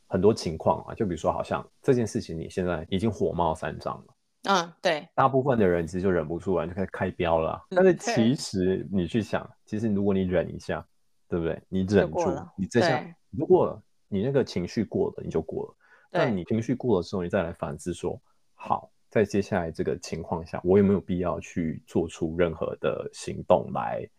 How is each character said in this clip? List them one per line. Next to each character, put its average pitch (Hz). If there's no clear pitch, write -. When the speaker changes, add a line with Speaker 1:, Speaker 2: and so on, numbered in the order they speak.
Speaker 1:
很 95
多 101
情 80
况 -
啊， -
就 -
比 92
如 80
说 87
好 -
像 -
这 139
件 120
事 107
情 82
你 80
现 95
在 80
已 98
经 107
火 92
冒 82
三 76
丈 -
了。 -
Speaker 2:
嗯， 175
对。 165
Speaker 1:
大 135
部 131
分 135
的 104
人 85
其 80
实 90
就 98
忍 85
不 85
住 92
了， 80
就 92
开 95
始 92
开 92
飙 82
了 80
啊。 82
Speaker 2:
嗯， 190
Speaker 1:
但 180
是 190
其 123
实 92
你 92
去 110
想， -
Speaker 2:
对。 -
Speaker 1:
其 107
实 110
如 101
果 101
你 95
忍 85
一 82
下， 82
对 90
不 82
对？ 80
你 95
忍 92
住， 92
Speaker 2:
就 170
过 -
了， -
Speaker 1:
你 190
这 -
下， 165
Speaker 2:
对。 170
Speaker 1:
如 135
果 147
你 95
那 127
个 135
情 90
绪 110
过 90
了， -
你 -
就 82
过 -
了。 -
Speaker 2:
对。 180
Speaker 1:
但 127
你 87
情 113
绪 123
过 117
了 87
之 -
后， 92
你 87
再 98
来 82
反 78
思 87
说 -
，“好， -
在 110
接 101
下 95
来 82
这 80
个 -
情 -
况 82
下， -
我 92
有 104
没 98
有 90
必 90
要 87
去 82
做 85
出 82
任 85
何 -
的 -
行 -
动 -
来， 58